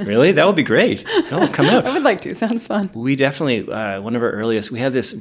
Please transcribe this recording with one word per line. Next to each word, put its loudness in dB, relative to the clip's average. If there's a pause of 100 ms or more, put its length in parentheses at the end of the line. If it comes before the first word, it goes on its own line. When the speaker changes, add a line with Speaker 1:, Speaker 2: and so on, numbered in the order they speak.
Speaker 1:
Really? 4
That 4
would 2
be 2
great. 2
Oh, 0
come 2
out. 4
Speaker 2:
<laughs> -
I -2
would 0
like 2
to. -8
Sounds -4
fun. -4
Speaker 1:
We -2
definitely, 0
uh, -6
one -6
of -2
our 0
earliest, -2
we -8
have -2
this -2